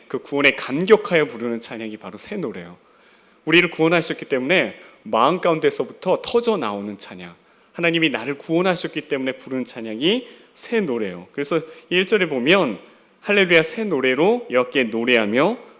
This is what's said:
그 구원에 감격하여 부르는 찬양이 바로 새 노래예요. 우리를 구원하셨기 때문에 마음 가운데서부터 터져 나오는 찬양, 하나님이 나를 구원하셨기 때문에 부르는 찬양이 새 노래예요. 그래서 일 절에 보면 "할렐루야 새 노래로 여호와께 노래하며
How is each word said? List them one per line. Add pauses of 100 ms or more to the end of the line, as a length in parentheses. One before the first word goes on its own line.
그
구원에
감격하여
부르는
찬양이
바로
새
노래예요. (680)
우리를
구원하셨기
때문에 (240)
마음
가운데서부터
터져
나오는
찬양, (400)
하나님이
나를
구원하셨기
때문에
부르는
찬양이 (260)
새
노래예요.
그래서 (300)
일
절에
보면 (420)
"할렐루야
새
노래로
여호와께
노래하며 (220)